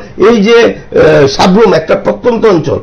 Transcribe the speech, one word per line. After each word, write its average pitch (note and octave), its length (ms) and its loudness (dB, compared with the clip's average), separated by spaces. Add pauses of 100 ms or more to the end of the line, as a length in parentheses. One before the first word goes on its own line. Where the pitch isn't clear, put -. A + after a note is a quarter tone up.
(160)
এই G#3+ 260 2
যে, A#3 220 2
আহ, - 640 0
সাবরুম F#3+ 480 2
একটা - 200 -2
প্রত্যন্ত A#3 520 -2
অঞ্চল, D3+ 360 0